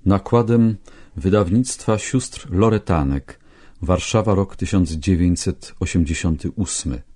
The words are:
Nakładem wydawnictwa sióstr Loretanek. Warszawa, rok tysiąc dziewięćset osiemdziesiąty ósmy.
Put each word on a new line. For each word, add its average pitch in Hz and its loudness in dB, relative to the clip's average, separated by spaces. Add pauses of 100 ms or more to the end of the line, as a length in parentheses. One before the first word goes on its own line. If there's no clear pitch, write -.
Nakładem 113 2 (380)
wydawnictwa 104 0
sióstr - -6
Loretanek. 87 0 (420)
Warszawa, 98 0
rok 95 -2
tysiąc 92 0
dziewięćset 87 0
osiemdziesiąty 82 -2
ósmy. - -6 (140)